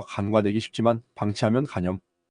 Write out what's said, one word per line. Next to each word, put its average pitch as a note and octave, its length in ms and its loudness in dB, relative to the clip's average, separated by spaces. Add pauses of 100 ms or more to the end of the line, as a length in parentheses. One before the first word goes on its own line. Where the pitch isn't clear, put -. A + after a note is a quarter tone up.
간과되기 G#2 540 0
쉽지만 A#2 420 0 (100)
방치하면 G#2+ 520 0
간염, F#2 340 -4 (320)